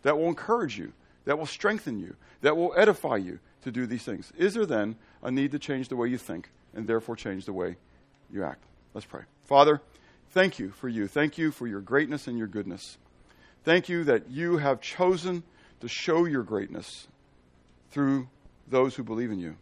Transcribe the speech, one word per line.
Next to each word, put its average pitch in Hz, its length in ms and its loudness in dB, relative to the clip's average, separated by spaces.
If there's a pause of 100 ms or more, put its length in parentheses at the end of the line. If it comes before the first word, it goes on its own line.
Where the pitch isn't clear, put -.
That 147 140 4
will 160 100 2
encourage 165 500 -2
you, - 160 -12 (320)
that 151 140 2
will 151 80 -6
strengthen 180 520 -2
you, - 160 -12 (260)
that 147 140 4
will 170 220 0
edify 180 400 6
you 90 220 -4 (240)
to 127 80 -6
do 123 160 -2
these 117 160 -6
things. 95 340 -8
Is 190 160 2
there 220 140 0
then 110 280 0 (280)
a 127 80 -4
need 139 200 0
to 143 80 -6
change 131 280 -6
the 131 80 -6
way 120 120 -2
you 123 120 -2
think - 320 -12 (240)
and 107 120 -6
therefore 113 280 -2
change 95 300 -10
the 101 80 -8
way 87 240 -4 (540)
you 98 120 -6
act? 69 200 -8 (300)
Let's - 140 -12
pray. - 160 -16 (220)
Father, 147 360 8 (480)
thank 185 300 2
you 98 100 -6
for 127 180 -10
you. 113 200 -2
Thank 147 320 0
you 160 120 0
for 127 140 -10
your 101 160 -6
greatness 139 460 0
and 120 100 -6
your 110 100 -4
goodness. 95 520 -10 (640)
Thank 170 260 4
you 170 140 -2
that 120 260 2
you 170 280 -2
have 139 220 2
chosen 180 640 0 (400)
to 120 60 -10
show 170 380 2
your 139 180 -2
greatness - 640 -8 (840)
through 135 400 0 (380)
those 131 280 4
who 131 80 -6
believe 113 280 -4
in 98 80 -4
you. 82 220 -10